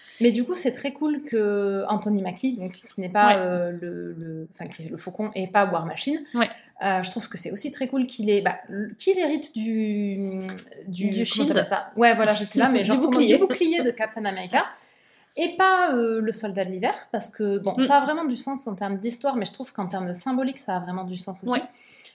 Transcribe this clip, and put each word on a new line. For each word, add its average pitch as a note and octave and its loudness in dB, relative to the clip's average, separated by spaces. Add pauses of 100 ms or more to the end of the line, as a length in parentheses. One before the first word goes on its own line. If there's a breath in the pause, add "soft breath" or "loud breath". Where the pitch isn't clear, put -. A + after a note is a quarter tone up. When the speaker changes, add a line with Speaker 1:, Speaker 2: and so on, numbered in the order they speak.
(220 loud breath)
Speaker 1:
Mais A#3+ 8
du A#3 0
coup, F4+ -4
c'est C#4 0
très - -6
cool D4+ -2
que G3+ 0
Anthony G#3 0
Mackie, F#3+ -2
donc, F#3 -8
qui - -12
n'est F#3 -4
pas, G#3 6
Speaker 2:
Ouais. G3+ 8
Speaker 1:
euh, F3+ 0
le, F3 -8
le, D#3+ -10
enfin, E3 -12
qui - -14
est D#3+ -10
le E3 -10
faucon G#3 -6
et F#3 -4
pas G3+ 4
War E3+ -2
Machine, D4 -4 (140)
Speaker 2:
Ouais. A#3+ 2 (340 loud breath)
Speaker 1:
euh, F#3 0
je F3+ -6
trouve - -6
que - -12
c'est - -10
aussi C4 -8
très C4 -6
cool B3+ 0
qu'il G#3+ -2
ait, G3+ 6
bah, F3+ 2 (140)
l-, G3+ -8
qu'il F#4+ 4
hérite D#4 -2
du, G#3 -2 (460)
du, F#3+ -2
Speaker 2:
Du F#3+ 0
Speaker 1:
comment A3+ 0
Speaker 2:
shield. C#4 2
Speaker 1:
t'appelles G3+ 2
ça ? - -4
Ouais, A#3 8
voilà, G#3+ 4
j'étais G#3 0
là, C4 6
mais A#3 4
Speaker 2:
<laughs> G3 2
Du F#3 0
Speaker 1:
genre, C4 4
comment, C#4 2
Speaker 2:
bouclier. - 8
Speaker 1:
du - 6
bouclier E4+ 2
de B3 2
Captain A3 -4
America. F#3+ 0 (720 soft breath)
Et E4+ -2
pas, F#4 4
euh, A3+ 2
le A3 0
soldat G3 -4
de F#3 -6
l'hiver, G3 0 (200)
parce G#3 -4
que, G3+ -2
bon, F#3+ 0
Speaker 2:
Mm. C4 4
Speaker 1:
ça C#4+ 6
a C#4 6
vraiment D#4 -2
du B3 0
sens C4+ -8
en G3+ -6
termes G3 -4
d'histoire, A#3+ -2
mais G3+ -2
je - -10
trouve - -12
qu'en F#3+ -6
termes F#3 -4
de F3+ -4
symbolique, C4 -2
ça F#3+ -4
a - 0
vraiment F3+ -6
du F3+ -8
sens F3+ -12
aussi. B3 0
Speaker 2:
Ouais. - 0 (540 soft breath)